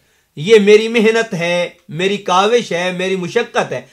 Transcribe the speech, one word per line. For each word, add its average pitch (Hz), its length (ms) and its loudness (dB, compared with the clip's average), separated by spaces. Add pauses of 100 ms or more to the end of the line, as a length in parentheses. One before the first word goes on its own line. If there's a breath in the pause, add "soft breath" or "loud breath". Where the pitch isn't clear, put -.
(360)
ये 202 220 4
मेरी 214 300 4
मेहनत 226 460 0
है, 170 420 -4 (140)
मेरी 190 280 -4
काविश 202 540 0
है, 180 200 -4
मेरी 185 240 -4
मुशक्कत 190 560 -4
है, 127 200 -10